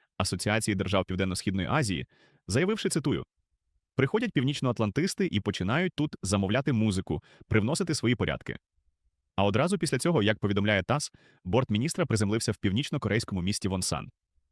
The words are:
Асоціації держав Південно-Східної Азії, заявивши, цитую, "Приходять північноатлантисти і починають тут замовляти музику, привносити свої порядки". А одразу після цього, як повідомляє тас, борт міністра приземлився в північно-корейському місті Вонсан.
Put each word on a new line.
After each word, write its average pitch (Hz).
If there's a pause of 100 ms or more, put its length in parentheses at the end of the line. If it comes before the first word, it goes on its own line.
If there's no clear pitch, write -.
(160)
Асоціації 104
держав 95
Південно-Східної 95
Азії, 101 (400)
заявивши, 185
цитую, 135 (720)
"Приходять 214
північноатлантисти 135
і 101
починають 113
тут 151
замовляти 101
музику, 101 (260)
привносити 135
свої 120
порядки". - (800)
А 98
одразу 139
після 139
цього, 160
як 104
повідомляє 101
тас, 143 (320)
борт 117
міністра 131
приземлився 107
в -
північно-корейському 101
місті 98
Вонсан. 90 (400)